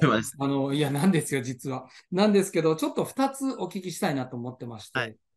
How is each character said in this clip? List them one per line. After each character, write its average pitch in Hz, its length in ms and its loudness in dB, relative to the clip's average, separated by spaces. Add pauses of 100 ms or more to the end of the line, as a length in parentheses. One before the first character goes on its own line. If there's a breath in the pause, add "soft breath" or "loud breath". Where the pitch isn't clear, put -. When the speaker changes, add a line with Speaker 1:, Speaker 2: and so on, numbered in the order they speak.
Speaker 1:
ゅ 156 60 6
う - 20 6
間 110 60 4
で 110 80 2
す。 - 160 -10
Speaker 2:
あ 139 80 -2
の、 139 240 0
い 143 80 0
や、 143 100 2
な 143 160 0
ん 190 60 6
で 160 80 4
す - 160 -4
よ、 131 60 0
実 127 280 -8
は。 131 160 -8 (240 loud breath)
な 185 160 4
ん 214 60 6
で 196 100 6
す 190 120 -2
け 170 80 2
ど、 160 160 4
ち 285 80 -2
ょ 302 60 -2
っ - 20 -10
と - 100 0
二 277 260 0
つ 277 140 -10 (160)
お 185 80 -4
聞 185 140 -8
き 180 100 -8
し - 80 -10
た 185 100 0
い 143 60 0
な 131 100 -2
と 127 120 -10
思 120 140 -8
っ 120 60 -14
て 127 80 -12
ま 117 140 -12
し - 100 -20
て。 - 80 -4
Speaker 1:
は 123 80 0
い。 110 120 -12 (200)